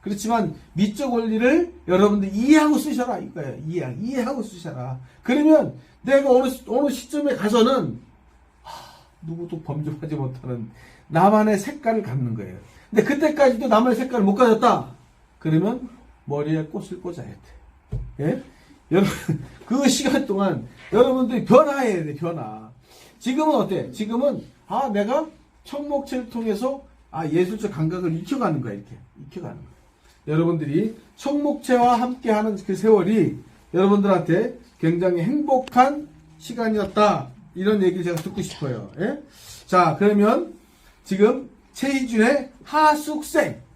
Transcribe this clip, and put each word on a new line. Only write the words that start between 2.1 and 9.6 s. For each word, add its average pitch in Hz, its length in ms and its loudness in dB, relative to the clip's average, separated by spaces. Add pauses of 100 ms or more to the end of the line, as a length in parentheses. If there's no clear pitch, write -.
이해하고 302 420 4
쓰셔라, 247 440 -4
이거예요. 139 460 -12
이해, 151 320 -6
이해하고 240 440 -6
쓰셔라. 131 580 -12 (220)
그러면 294 540 4 (260)
내가 277 280 2
어느 254 200 4
시-, - 180 -12
어느 262 220 0
시점에 285 440 -4
가서는, 220 640 0 (640)
하, - 100 -20 (500)
누구도 165 400 -12